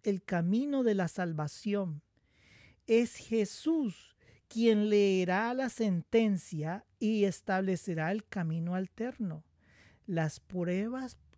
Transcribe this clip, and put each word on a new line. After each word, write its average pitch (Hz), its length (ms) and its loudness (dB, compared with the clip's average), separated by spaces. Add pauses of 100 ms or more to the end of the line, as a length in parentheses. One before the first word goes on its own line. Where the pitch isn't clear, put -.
el 196 200 -2
camino 233 600 2
de 220 100 4
la 185 140 2
salvación. 170 960 -4 (840)
Es 233 300 2
Jesús 226 1000 -2 (320)
quien 214 440 4
leerá 202 640 4
la 262 140 -2
sentencia 190 1160 0 (140)
y 214 240 2
establecerá 185 880 -2
el 214 120 -4
camino 170 520 -4
alterno. 190 680 -6 (640)
Las 160 360 -2
pruebas 202 760 -4 (200)